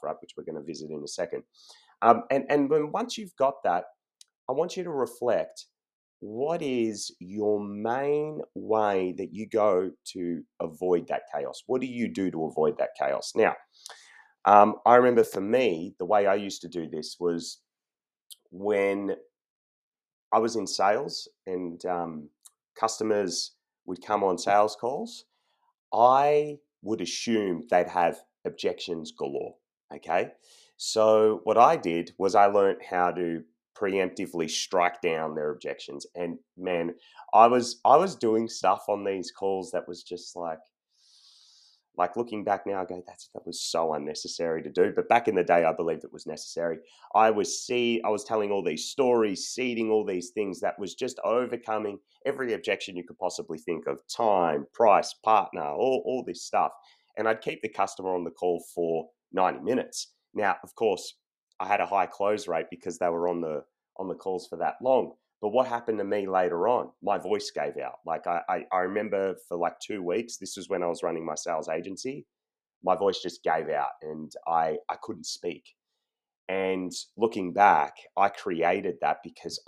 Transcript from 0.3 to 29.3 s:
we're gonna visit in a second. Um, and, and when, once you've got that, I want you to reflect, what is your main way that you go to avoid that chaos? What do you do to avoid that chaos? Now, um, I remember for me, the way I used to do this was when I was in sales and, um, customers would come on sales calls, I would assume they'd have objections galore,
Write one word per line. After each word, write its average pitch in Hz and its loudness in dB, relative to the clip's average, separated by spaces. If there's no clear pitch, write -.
we're 76 -14
gonna 78 -10
visit 76 -12
in 76 -8
a 73 -12
second. 82 -6
Um, 113 6
and, 135 2
and 143 4
when, 151 0
once 226 -4
you've 208 -14
got 135 0
that, 92 2
I 127 -4
want 170 -2
you 180 -6
to 175 -8
reflect, 117 -2
what 131 -6
is 117 -2
your 104 -2
main 139 -4
way 98 0
that 95 -8
you 107 -8
go 95 2
to 87 -6
avoid 87 0
that - -4
chaos? 69 -6
What 127 -2
do 135 -6
you 120 -4
do 95 -2
to 80 -4
avoid 76 0
that - -2
chaos? 69 -4
Now, 101 4
um, 104 10
I 120 10
remember 123 8
for 104 -4
me, 98 0
the 90 -6
way 101 4
I 98 4
used 101 -6
to 87 -12
do 82 -8
this 78 -10
was 85 -4
when 98 0
I 110 6
was 113 0
in 98 -2
sales 107 0
and, 90 -6
um, 82 -6
customers 104 -2
would 90 -10
come 104 0
on 90 2
sales 104 2
calls, 165 -8
I 143 6
would 104 -2
assume 95 0
they'd 90 4
have 85 0
objections 85 -6
galore, 69 -6